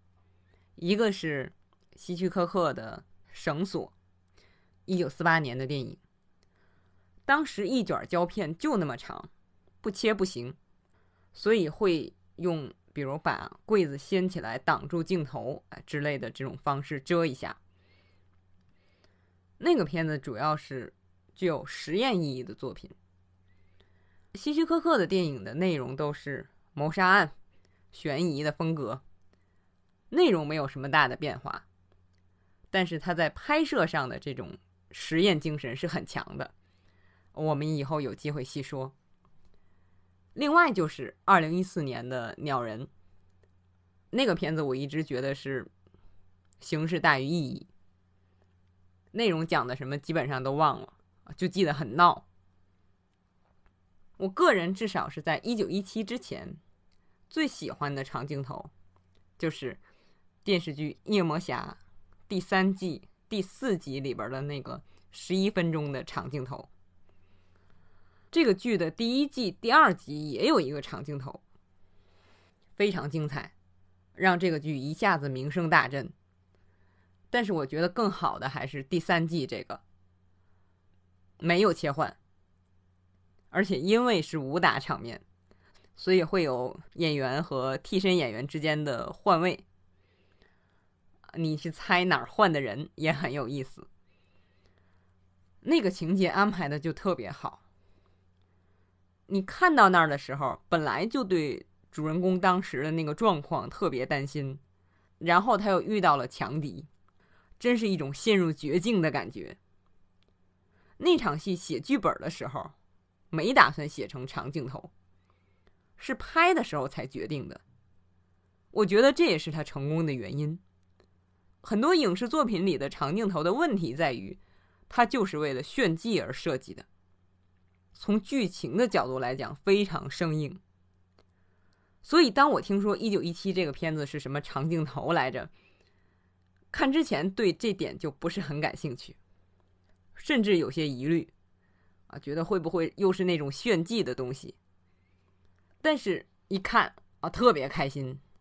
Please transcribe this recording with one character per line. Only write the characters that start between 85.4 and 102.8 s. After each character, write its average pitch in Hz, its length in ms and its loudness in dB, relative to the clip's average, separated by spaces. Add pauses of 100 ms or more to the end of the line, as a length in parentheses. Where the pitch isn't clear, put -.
所 - 160 -2
以 185 120 8
会 180 180 2
有 127 380 -2 (160)
演 156 200 0
员 135 280 0
和 131 340 -2
替 185 220 -2
身 185 180 4
演 131 140 0
员 117 160 -6
之 156 120 -8
间 151 240 0
的 117 300 -4
换 175 280 4
位， 175 220 0 (1700)
你 156 200 -2
去 151 140 -6
猜 180 360 2
哪 170 120 4
儿 120 80 -6
换 202 260 4
的 151 80 2
人 127 360 -6
也 156 180 0
很 143 180 -4
有 135 160 -4
意 135 140 -4
思。 - 260 -14 (1700)
那 320 200 2
个 196 120 2
情 175 240 -2
节 190 140 4
安 202 200 2
排 180 180 -2
的 147 120 -4
就 160 120 -4
特 175 240 -2
别 107 160 -8
好， - 300 -10 (1700)
你 196 140 0
看 330 340 2
到 214 140 10
那 180 100 8
儿 160 80 8
的 143 100 0
时 - 180 -8
候， 139 340 -2
本 165 140 4
来 135 200 0
就 247 200 -2
对 160 420 0 (240)
主 151 160 -6
人 160 160 0
公 185 180 4
当 185 220 4
时 139 220 -4